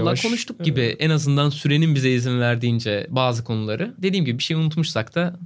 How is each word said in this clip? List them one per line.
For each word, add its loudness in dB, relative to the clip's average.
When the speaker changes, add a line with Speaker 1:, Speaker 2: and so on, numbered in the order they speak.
Speaker 1:
yavaş? 0
Speaker 2:
konuştuk -4
Speaker 1:
E, -6
Speaker 2:
gibi 0
en 0
azından 2
sürenin 2
bize 2
izin 0
verdiğince 0
bazı 0
konuları. -4
Dediğim 0
gibi -2
bir -4
şey -2
unutmuşsak -2
da -2